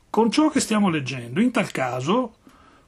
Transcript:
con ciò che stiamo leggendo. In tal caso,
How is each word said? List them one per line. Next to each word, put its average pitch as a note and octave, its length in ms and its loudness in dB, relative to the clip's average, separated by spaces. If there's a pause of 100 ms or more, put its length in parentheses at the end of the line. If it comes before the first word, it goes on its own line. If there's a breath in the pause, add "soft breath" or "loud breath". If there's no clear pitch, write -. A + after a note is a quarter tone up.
con A3+ 200 2
ciò D4+ 200 4
che C#4 100 0
stiamo G#3 300 0
leggendo. C3 500 -4
In B3 120 4
tal G#3 200 -2
caso, C#3+ 640 -2 (520 soft breath)